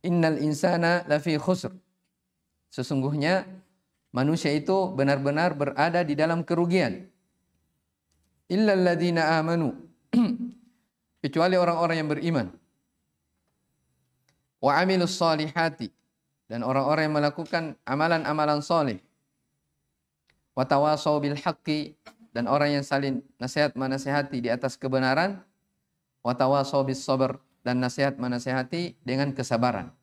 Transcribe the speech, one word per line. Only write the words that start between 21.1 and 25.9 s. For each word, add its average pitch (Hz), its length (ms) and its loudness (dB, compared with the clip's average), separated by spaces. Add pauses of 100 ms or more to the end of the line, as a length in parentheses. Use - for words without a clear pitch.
bil 143 160 -2
haqqi." 151 600 -6 (340)
Dan 120 140 -4
orang 143 340 2
yang 139 60 -4
saling 139 400 -2 (160)
nasihat 143 320 -2
menasihati 135 720 -2
di 120 40 0
atas 123 280 -2
kebenaran. 135 640 0 (840)